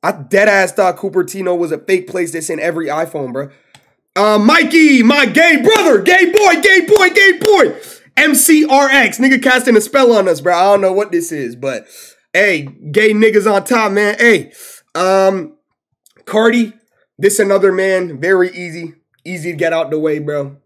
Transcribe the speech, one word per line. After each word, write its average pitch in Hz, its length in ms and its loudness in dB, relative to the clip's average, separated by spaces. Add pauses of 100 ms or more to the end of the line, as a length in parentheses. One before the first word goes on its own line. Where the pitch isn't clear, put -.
I 175 100 -2
deadass 196 600 0
thought 185 240 -2
Cupertino 180 640 -6
was 170 140 -4
a 156 60 -6
fake 180 300 -4
place 180 240 -6
that's 160 180 -10
in 160 100 -6
every 165 260 -6
iPhone, 147 460 -8
bro. 143 180 -10 (640)
Uh, 208 240 2
Mikey, 311 640 4
my 277 240 2
gay 302 360 2
brother, 349 400 2
gay 359 300 2
boy, 381 280 2
gay 381 260 2
boy, 381 240 2
gay 381 280 2
boy. 403 380 2 (400)
M 302 180 0
C 302 300 2
R 277 240 2
X, 269 300 0
nigga 262 220 2
casting 254 360 0
a 214 40 6
spell 254 320 0
on 202 160 2
us, 160 120 -2
bro. 175 160 0
I 170 80 0
don't 202 160 2
know 185 120 0
what 202 200 -4
this 170 180 -4
is, 135 240 -10
but 123 320 -10 (460)
hey, 185 300 0
gay 151 500 -2
niggas 214 400 2
on 196 120 0
top, 220 280 -2
man. 208 260 -2
Hey, 220 340 0 (420)
um, 190 640 0 (680)
Cardi, 226 480 0 (460)
this 202 200 0
another 196 320 2
man, 185 500 -2
very 180 300 0
easy, 170 440 -14 (300)
easy 170 280 -10
to 165 40 -10
get 165 160 -2
out 160 180 -4
the 156 100 -4
way, 156 180 -4
bro. 147 480 -8